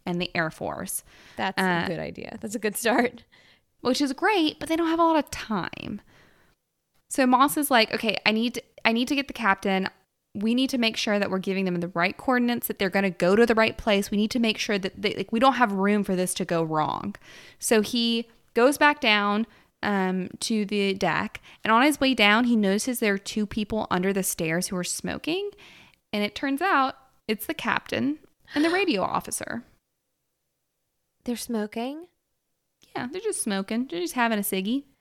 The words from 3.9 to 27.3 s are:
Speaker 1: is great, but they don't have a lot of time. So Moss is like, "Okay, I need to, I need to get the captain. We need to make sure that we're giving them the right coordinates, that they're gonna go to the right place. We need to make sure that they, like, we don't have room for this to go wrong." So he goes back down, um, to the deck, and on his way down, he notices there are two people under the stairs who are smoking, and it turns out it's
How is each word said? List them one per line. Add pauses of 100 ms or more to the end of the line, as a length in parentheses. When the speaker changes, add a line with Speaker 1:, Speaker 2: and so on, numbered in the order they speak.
Speaker 1:
is
great,
but
they
don't
have
a
lot
of
time. (1120)
So
Moss
is
like,
"Okay,
I
need
to, (220)
I
need
to
get
the
captain. (460)
We
need
to
make
sure
that
we're
giving
them
the
right
coordinates,
that
they're
gonna
go
to
the
right
place.
We
need
to
make
sure
that
they,
like,
we
don't
have
room
for
this
to
go
wrong." (440)
So
he (260)
goes
back
down, (360)
um, (120)
to
the
deck, (240)
and
on
his
way
down,
he
notices
there
are
two
people
under
the
stairs
who
are
smoking, (600)
and
it
turns
out (320)
it's